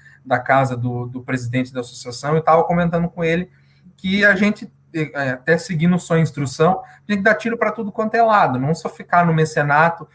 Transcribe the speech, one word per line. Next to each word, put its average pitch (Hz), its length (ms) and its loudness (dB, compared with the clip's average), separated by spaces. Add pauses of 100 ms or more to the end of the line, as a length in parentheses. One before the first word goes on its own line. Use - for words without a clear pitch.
(240)
da 127 140 0
casa 131 360 0
do, 123 300 -4
do 127 160 -12
presidente 127 500 -4
da 127 100 -8
associação, 123 540 -6
eu 160 60 0
tava 165 220 4
comentando 170 440 0
com 175 160 -8
ele 170 280 -2 (440)
que 196 300 0
a 202 100 6
gente, 202 360 -2 (220)
é, 143 380 -4
até 160 260 0
seguindo 175 400 0
sua 165 220 0
instrução, 147 640 0 (240)
tem 208 100 0
que 190 60 -2
dar 214 100 4
tiro 233 240 -4
pra 214 140 -2
tudo 208 200 -8
quanto 220 220 -4
é 226 80 4
lado, 190 380 4
não 143 160 0
só - 120 -6
ficar - 380 0
no 165 80 2
mecenato 156 800 2